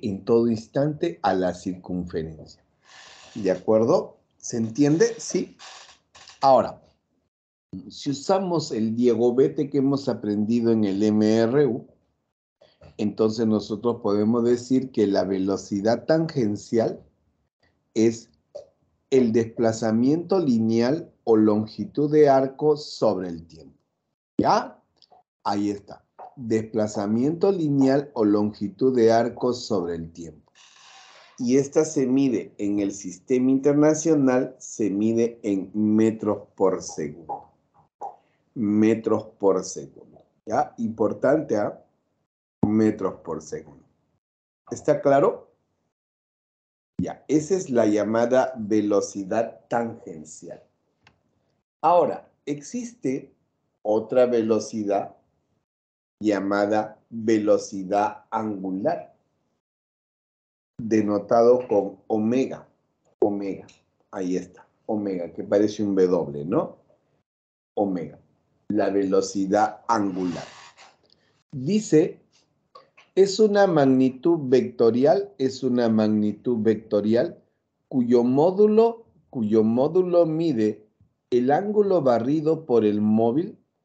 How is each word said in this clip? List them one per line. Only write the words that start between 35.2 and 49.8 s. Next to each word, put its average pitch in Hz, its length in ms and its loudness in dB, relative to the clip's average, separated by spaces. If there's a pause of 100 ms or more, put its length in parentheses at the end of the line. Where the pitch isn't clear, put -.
en 98 320 -4
metros 107 800 0
por 92 260 0
segundo. - 680 -12 (1040)
Metros 110 680 0 (160)
por 92 240 2
segundo. - 580 -16 (240)
¿Ya? 123 320 -4
Importante, 113 800 -2
¿ah? - 280 -6 (800)
Metros 107 600 0
por 78 180 -8
segundo. 76 400 -14 (880)
¿Está 143 300 -2
claro? 143 500 0 (1500)
Ya, 82 260 -8
esa 151 300 0
es 180 120 -8
la 117 180 2
llamada 113 680 0
velocidad 104 1080 -2
tangencial. 90 960 -10 (1200)